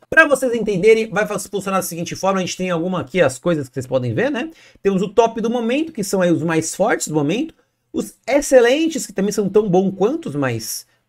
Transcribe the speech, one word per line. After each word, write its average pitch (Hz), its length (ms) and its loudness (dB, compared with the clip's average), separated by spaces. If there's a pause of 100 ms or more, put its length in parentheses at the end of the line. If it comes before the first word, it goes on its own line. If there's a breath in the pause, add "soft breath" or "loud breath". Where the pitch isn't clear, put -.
Pra 320 180 6
vocês 262 280 0
entenderem, 220 560 2
vai 208 160 -2
fa-, 208 120 -6
funcionar 196 400 -4
da 175 40 0
seguinte 170 320 -8
forma, 190 240 0
a - 20 0
gente 175 160 -6
tem 185 140 -4
alguma 175 300 -2
aqui, 180 200 -2
as 135 180 2
coisas 156 300 -2
que - 60 -20
vocês 131 120 -6
podem 123 280 -2
ver, 233 160 0
né? 302 200 -6 (320 loud breath)
Temos 196 200 2
o 214 60 -2
top 226 320 2
do 220 100 -2
momento, 247 420 -2
que 202 120 -6
são 190 180 0
aí 175 80 2
os 147 120 2
mais 160 320 -2
fortes 262 340 -2
do 151 60 -6
momento, 175 400 -2 (380)
os - 220 -6 (120)
excelentes, 269 800 2
que - 60 -18
também 202 200 -2
são 202 180 -2
tão 214 180 2
bons 185 240 2
quanto 269 380 -2
os, 135 40 -10
mas 123 520 -4 (220)